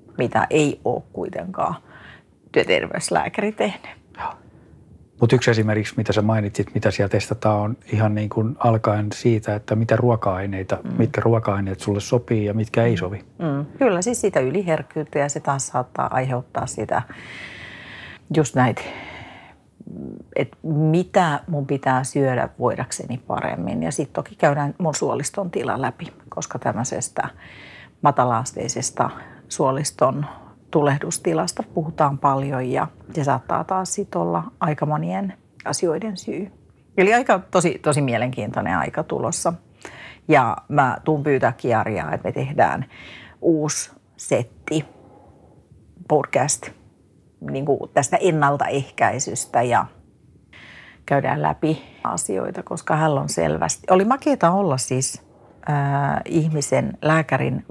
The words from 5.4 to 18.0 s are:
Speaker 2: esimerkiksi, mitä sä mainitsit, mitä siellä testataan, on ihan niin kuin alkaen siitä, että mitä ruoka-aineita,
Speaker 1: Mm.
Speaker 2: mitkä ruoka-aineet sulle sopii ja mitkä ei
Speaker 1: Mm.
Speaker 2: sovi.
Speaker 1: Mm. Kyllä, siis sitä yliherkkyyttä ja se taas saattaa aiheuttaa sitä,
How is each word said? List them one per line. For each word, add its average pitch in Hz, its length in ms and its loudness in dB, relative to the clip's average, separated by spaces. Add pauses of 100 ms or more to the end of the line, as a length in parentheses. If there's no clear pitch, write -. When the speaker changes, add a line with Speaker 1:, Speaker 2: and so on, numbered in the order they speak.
Speaker 2:
esimerkiksi, 107 460 2
mitä 113 160 0
sä 107 80 2
mainitsit, 104 520 0
mitä 107 180 2
siellä 101 180 0
testataan, 107 520 0
on 104 160 -2 (160)
ihan 107 220 2
niin 107 140 -2
kuin 113 300 -2
alkaen 107 540 2
siitä, 110 420 0
että 107 200 -2
mitä 113 200 2
ruoka-aineita, 98 880 0
Speaker 1:
Mm. 123 140 -6
Speaker 2:
mitkä - 240 2
ruoka-aineet 101 580 0
sulle 101 200 0
sopii 113 460 0
ja 101 80 -2
mitkä 110 300 0
ei 120 80 4
Speaker 1:
Mm. 110 60 2
Speaker 2:
sovi. 92 200 -4
Speaker 1:
Mm. 147 480 -4 (120)
Kyllä, 202 240 4
siis 240 200 -2
sitä 190 180 2
yliherkkyyttä 151 800 -2
ja 143 100 0
se 147 100 -4
taas 139 280 -2
saattaa - 440 -4
aiheuttaa 131 540 -2
sitä, - 360 -4 (1300)